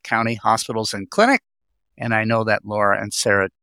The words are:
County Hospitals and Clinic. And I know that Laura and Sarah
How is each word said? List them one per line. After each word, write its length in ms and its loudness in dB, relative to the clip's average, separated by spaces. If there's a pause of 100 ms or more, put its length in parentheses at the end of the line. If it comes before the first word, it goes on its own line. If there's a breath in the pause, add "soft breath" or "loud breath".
County 320 -2
Hospitals 580 -2
and 160 -8
Clinic. 320 2 (560)
And 160 -4
I 120 0
know 180 0
that 220 0
Laura 360 0
and 140 -8
Sarah 340 2 (140)